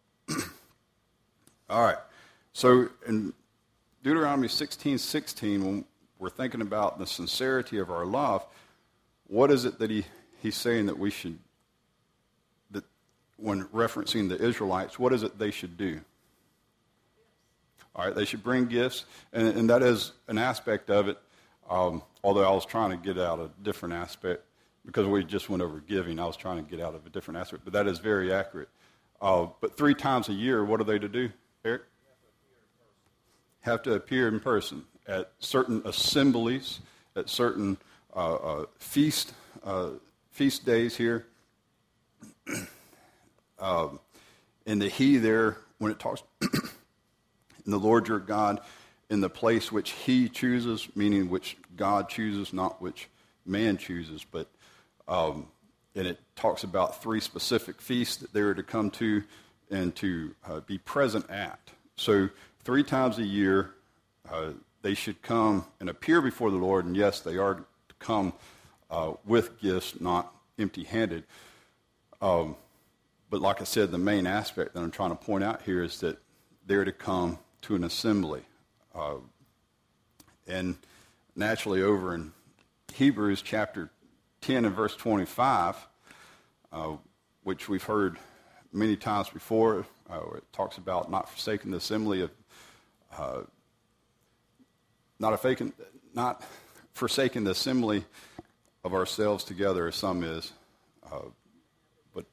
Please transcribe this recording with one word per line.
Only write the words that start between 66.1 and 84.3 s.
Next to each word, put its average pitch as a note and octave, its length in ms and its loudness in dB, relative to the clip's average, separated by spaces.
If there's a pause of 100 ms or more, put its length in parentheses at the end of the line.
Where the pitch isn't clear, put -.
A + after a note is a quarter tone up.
before A#2 300 2
the G2 80 0
Lord, F#2 260 2
and F2 120 -2
yes, G2+ 240 4
they E2+ 180 -6
are G2 160 2
to - 440 -18
come, G2 360 -2 (560)
uh, D#2+ 240 -4 (100)
with A2+ 360 2
gifts, F#2 400 -2
not F2+ 340 0 (240)
empty-handed. F#2 640 -4 (960)
Um, E2+ 360 2 (720)
but G#2 120 -2
like G2 200 2
I F#2+ 40 -8
said, G2+ 260 2
the F2 80 -2
main G2 280 2
aspect G2 480 -4
that F2+ 60 -8
I'm E2 120 -6
trying F#2 180 -2
to E2+ 60 -4
point G2 260 -2
out G#2 200 -2
here F2+ 200 -2
is E2 180 -6
that D#2+ 180 -4 (480)
they're G2 180 2
to F#2+ 80 -2
come F2+ 460 -2 (240)
to G#2+ 120 -2
an F2 80 0
assembly. E2+ 600 0 (520)
Uh, D2 220 -6 (1300)
and F#2 300 -4 (580)
naturally G#2 480 0
over F#2+ 320 2
in D#2+ 180 -8 (640)
Hebrews G#2+ 480 2
chapter G#2 480 -4 (500)